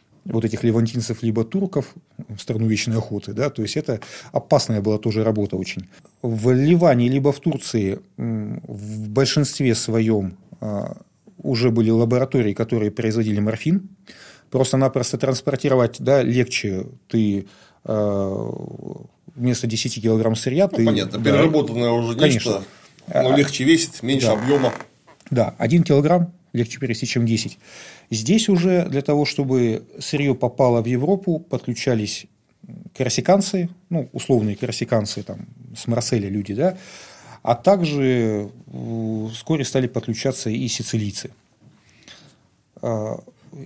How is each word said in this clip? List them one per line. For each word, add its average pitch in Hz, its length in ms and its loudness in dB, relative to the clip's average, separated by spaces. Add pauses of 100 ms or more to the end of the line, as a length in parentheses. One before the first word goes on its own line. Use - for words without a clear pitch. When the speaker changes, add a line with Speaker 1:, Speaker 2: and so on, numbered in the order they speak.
(240)
Speaker 1:
Вот 113 200 -2
этих 107 180 -4
левантинцев 113 600 0
либо 113 200 0
турков 190 500 -4 (340)
в 104 100 -14
страну 113 300 -2
вечной 110 300 -2
охоты. 101 340 -6
Да? 127 180 -2
То 117 120 -6
есть 104 140 -6
это 139 220 -4 (320)
опасная - 500 2
была 107 180 2
тоже 110 260 0
работа 107 320 0
очень. 92 320 -8 (340)
В 117 320 2
Ливане 143 540 4
либо 139 240 2
в - 80 -10
Турции, 107 580 -2 (200)
м, 113 500 -6
в 107 400 -10
большинстве 131 640 2
своем, 110 640 0 (240)
а, 104 360 -6 (460)
уже 123 300 2
были 113 180 4
лаборатории, 120 640 2
которые 110 380 -2
производили 110 480 -2
морфин. 110 480 0 (640)
Просто-напросто 131 680 0
транспортировать, 131 800 0
да, 135 240 2
легче. 117 640 -2 (220)
Ты, 101 380 0 (380)
а, 98 1200 -4 (300)
вместо 123 320 0
десяти 110 340 -4
килограмм 113 360 2
сырья, 147 340 2
Speaker 2:
Ну, - 80 -6
Speaker 1:
ты, 117 60 4
Speaker 2:
понятно, 104 340 0
Speaker 1:
да. 117 140 -2
Speaker 2:
переработанное 143 580 4
уже 117 260 0
Speaker 1:
Конечно. 127 340 4
Speaker 2:
нечто, 95 140 -4 (440)
но - 240 2
Speaker 1:
А, 143 40 4
Speaker 2:
легче 143 280 0
весит, 160 400 2
меньше 123 240 2
Speaker 1:
да. 104 60 4
Speaker 2:
объема. 127 380 2 (580)
Speaker 1:
Да, 120 280 0
один 165 240 4
килограмм 165 500 4 (200)
легче 117 260 -2
перевезти, 117 280 -4
чем 117 200 0
десять. - 320 -2 (520)
Здесь 120 380 2
уже 180 400 4
для 139 140 -2
того, 147 220 2
чтобы 127 580 0 (160)
сырье 143 380 0
попало 120 460 2
в 110 40 -6
Европу, 160 540 0
подключались 117 840 -4 (680)
корсиканцы, 180 720 0 (220)
ну, 151 220 -4
условные 107 420 0
корсиканцы, 110 680 -4
там, - 220 -12 (300)
с - 120 -10
Марселя 113 400 -2
люди, 101 260 -4
да, 175 220 0 (640)
а 123 140 0
также, 131 960 2 (220)
э, 113 600 -6
вскоре 156 320 -2
стали 127 240 0
подключаться 123 640 -4
и 123 180 -2
сицилийцы. 107 600 -4 (1500)
А, 110 380 -4 (480)